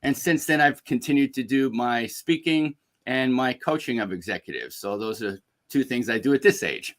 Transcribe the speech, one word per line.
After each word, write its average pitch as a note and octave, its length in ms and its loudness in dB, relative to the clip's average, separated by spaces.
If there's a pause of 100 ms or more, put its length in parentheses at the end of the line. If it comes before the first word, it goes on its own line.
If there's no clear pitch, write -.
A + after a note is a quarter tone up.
And C#3 120 0
since D#3 300 0
then, D3+ 160 2
I've C#3+ 220 4
continued C#3 520 0
to C3+ 80 -4
do C3+ 280 2
my A#2+ 340 -2
speaking D#3 680 -2 (300)
and C3 280 0
my B2+ 200 2
coaching C3 460 -2
of G2+ 120 -2
executives. E2+ 640 -8
So G2+ 220 -6
those A2 260 -4
are G2 160 -4 (300)
two C#3 140 2
things A#2+ 260 -2
I A2+ 100 0
do C3+ 140 2
at C3+ 80 4
this - 220 4
age. D2 360 -6